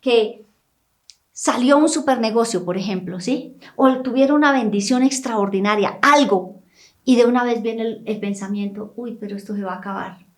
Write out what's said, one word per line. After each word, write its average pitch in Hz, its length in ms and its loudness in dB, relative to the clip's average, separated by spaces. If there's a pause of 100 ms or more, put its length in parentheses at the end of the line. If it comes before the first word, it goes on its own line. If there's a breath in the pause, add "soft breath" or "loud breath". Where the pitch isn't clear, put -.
que 226 440 0 (840)
salió 269 460 2
un 311 120 4
supernegocio, 226 720 0
por 175 140 -2
ejemplo, 185 420 -6
¿sí? - 380 -4 (180 loud breath)
O 262 220 4
tuvieron 262 400 2
una 294 140 4
bendición 233 520 0
extraordinaria, 208 960 0
algo, 254 600 2 (420 soft breath)
y 254 140 4
de 240 80 6
una 247 180 2
vez 233 180 -2
viene 226 220 -4
el, 220 220 -6
el 214 140 -6
pensamiento, 202 760 -6
Uy, 233 240 -10
pero 202 160 -10
esto 202 200 -10
se 202 80 -6
va 185 100 -6
a 190 40 -8
acabar. 190 480 -10 (120)